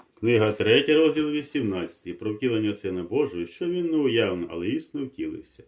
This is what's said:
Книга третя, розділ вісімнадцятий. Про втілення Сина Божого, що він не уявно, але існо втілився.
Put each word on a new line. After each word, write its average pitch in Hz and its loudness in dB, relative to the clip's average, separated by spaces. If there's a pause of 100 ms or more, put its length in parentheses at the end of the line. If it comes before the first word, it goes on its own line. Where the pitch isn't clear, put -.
(200)
Книга 107 4
третя, 139 4
розділ 151 4
вісімнадцятий. 107 -4
Про 107 -6
втілення 107 0
Сина 92 -6
Божого, 87 -2
що - -8
він 175 -2
не 160 0
уявно, 110 2
але 85 -4
існо 117 -6
втілився. - -12